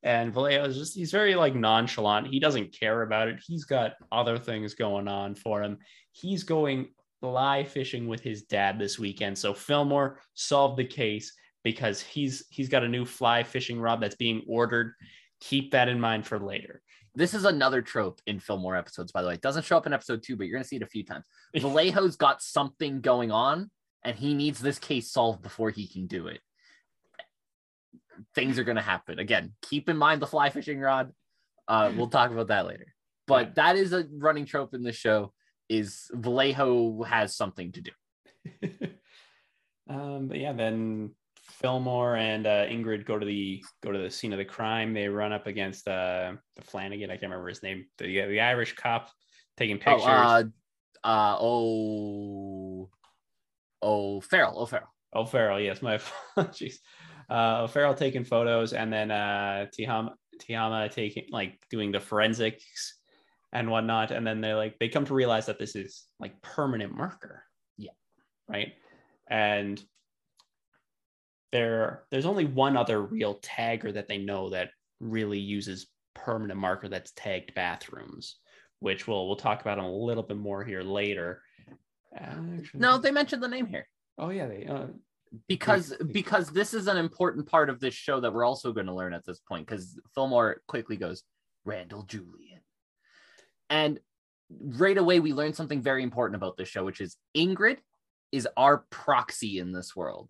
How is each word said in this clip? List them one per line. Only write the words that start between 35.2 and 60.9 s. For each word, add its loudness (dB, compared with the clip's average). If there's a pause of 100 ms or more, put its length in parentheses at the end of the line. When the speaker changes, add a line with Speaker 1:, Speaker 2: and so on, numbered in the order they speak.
Speaker 2:
is -2
Vallejo 2
has 2
something -6
to -14
do. -12 (720)
Speaker 1:
<laughs> -8 (1000)
Um, -8
but -6
yeah, -4
then -2 (260)
Fillmore 0
and, 0
uh, 4
Ingrid -4
go -2
to -2
the, -4 (220)
go -6
to -2
the -4
scene -6
of -4
the -2
crime. -2
They -2
run 0
up -6
against, -6
uh, -2 (200)
the -20
Flanagan. -10
I -8
can't -10
remember -8
his -12
name. -8 (120)
The, -8 (200)
the 0
Irish 0
cop -2 (460)
taking 0
Speaker 2:
Oh, -8
Speaker 1:
pictures. 6
Speaker 2:
uh, 8 (580)
uh, 4
oh, -2 (920)
O'Farrell, 2
O'Farrell. -6 (180)
Speaker 1:
O'Farrell, 2
yes, -2
my 0 (240)
<laughs> -8
apologies. -4 (500)
Uh, 2
O'Farrell 4
taking -2
photos, 2
and -2
then, 0
uh, -2 (100)
Tihama, -2 (260)
Tihama -2
taking, -6